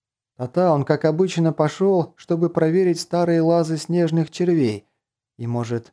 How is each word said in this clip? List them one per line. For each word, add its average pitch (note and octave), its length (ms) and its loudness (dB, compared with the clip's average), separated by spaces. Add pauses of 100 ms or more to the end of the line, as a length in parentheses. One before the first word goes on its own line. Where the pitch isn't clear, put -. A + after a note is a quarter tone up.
(360)
Тата, E3+ 340 0
он, C#3+ 140 2
как D3 200 0
обычно, E3 480 0
пошел, F3 640 0
чтобы E3+ 320 -2
проверить E3+ 520 0
старые E3+ 400 0
лазы D#3+ 360 0
снежных E3 540 0
червей D3 560 0 (500)
и, A#2 120 -8
может, A#2 440 -6